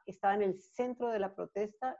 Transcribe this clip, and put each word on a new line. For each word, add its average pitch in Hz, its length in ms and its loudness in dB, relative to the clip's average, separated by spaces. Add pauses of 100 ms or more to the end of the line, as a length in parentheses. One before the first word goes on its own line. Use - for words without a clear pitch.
estaba 196 300 2
en 208 80 4
el 185 160 2
centro 247 500 -2
de 220 100 0
la 196 140 -2
protesta 214 640 -4